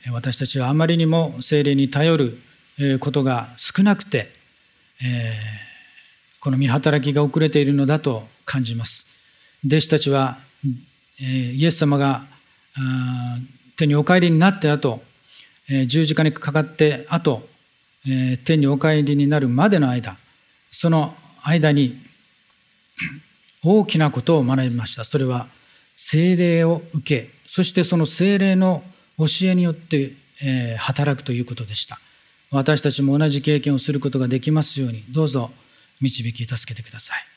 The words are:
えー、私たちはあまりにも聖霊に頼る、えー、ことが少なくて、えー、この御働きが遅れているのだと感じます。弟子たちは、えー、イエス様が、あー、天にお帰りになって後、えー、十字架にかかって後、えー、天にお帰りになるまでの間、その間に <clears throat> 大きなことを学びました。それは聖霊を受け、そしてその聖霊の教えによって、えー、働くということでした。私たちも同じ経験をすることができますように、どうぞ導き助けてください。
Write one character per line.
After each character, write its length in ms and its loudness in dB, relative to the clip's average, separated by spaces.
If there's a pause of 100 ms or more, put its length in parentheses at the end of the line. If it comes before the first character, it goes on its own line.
え 40 -8
ー、 20 -6
私 240 -4
た 100 -4
ち 140 -4
は 80 0
あ 60 2
ま 120 4
り 120 2
に 80 2
も 340 0
聖 240 0
霊 100 2
に 160 2
頼 260 2
る、 220 -2 (400)
え 180 0
ー、 20 -2
こ 120 -2
と 140 0
が 320 -2
少 260 -2
な 140 4
く 80 -12
て、 240 -4 (760)
え 20 -8
ー、 600 -6 (760)
こ 100 -4
の 80 0
御 80 2
働 360 2
き 120 -2
が 100 4
遅 140 -2
れ 100 2
て 140 4
い 20 4
る 80 2
の 140 2
だ 140 2
と 280 -4 (160)
感 200 -2
じ 100 -6
ま 100 -6
す。 220 -10 (580)
弟 160 4
子 80 -2
た 100 4
ち 120 0
は、 280 0 (840)
え 40 -10
ー、 280 -4
イ 120 0
エ 60 4
ス 80 -4
様 180 2
が、 300 0 (500)
あ 600 -4
ー、 400 -18
天 100 2
に 60 2
お 100 2
帰 160 4
り 100 4
に 80 4
な 120 6
っ 100 -4
て 80 0
後、 340 -2 (680)
え 120 2
ー、 40 0
十 180 2
字 100 -2
架 80 2
に 100 2
か 200 -10
か 80 2
っ 40 0
て 440 0
後、 400 -2 (580)
え 280 0
ー、 100 -10
天 160 2
に 60 2
お 100 2
帰 280 2
り 120 0
に 100 2
な 140 2
る 80 0
ま 220 4
で 80 4
の 100 2
間、 300 -6 (520)
そ 200 -2
の 240 0 (300)
間 280 2
に 240 2 (800)
<clears throat> 880 -16
大 220 4
き 120 0
な 120 4
こ 120 -6
と 160 4
を 60 2
学 180 2
び 80 0
ま 160 -4
し 80 -8
た。 100 -10
そ 120 -6
れ 80 0
は 220 -4 (500)
聖 400 2
霊 280 2
を 180 0 (100)
受 300 -2
け、 80 -18 (160)
そ 160 -2
し 100 0
て 120 0
そ 120 0
の 100 2
聖 320 0
霊 180 2
の 260 2 (360)
教 300 0
え 60 2
に 80 2
よ 100 2
っ 20 -4
て、 380 -4 (300)
え 320 -2
ー、 20 -8
働 400 -2
く 80 -16
と 80 -4
い 80 -2
う 40 -2
こ 100 -10
と 100 -10
で 100 -12
し 120 -4
た。 120 -18 (520)
私 300 2
た 120 0
ち 100 -2
も 160 2
同 100 4
じ 140 -2
経 180 2
験 140 0
を 40 0
す 140 -4
る 80 -2
こ 100 -2
と 80 -2
が 100 0
で 120 0
き 100 -4
ま 120 2
す 180 -6
よ 80 -2
う 40 -6
に、 180 -10
ど 120 -2
う 60 0
ぞ 220 -4 (500)
導 320 -4
き 120 -8
助 300 -8
け 60 -14
て 60 -16
く 60 -20
だ 80 -16
さ 160 -12
い。 20 -6 (180)